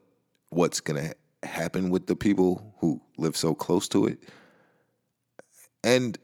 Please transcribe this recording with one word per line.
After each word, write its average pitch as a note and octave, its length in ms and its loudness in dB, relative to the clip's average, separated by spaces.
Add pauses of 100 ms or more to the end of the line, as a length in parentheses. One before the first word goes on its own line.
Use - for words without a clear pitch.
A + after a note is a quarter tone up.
(500)
what's E2 300 0
gonna D2+ 280 -4
ha-, - 400 -14
happen F2+ 420 -2
with F2+ 180 0
the F2 80 2
people F#2 640 0
who E2 220 -2 (160)
live D#2 180 -2
so D#2+ 200 0
close - 340 0
to G2+ 160 2
it. - 140 -4 (1600)
And, B2 400 2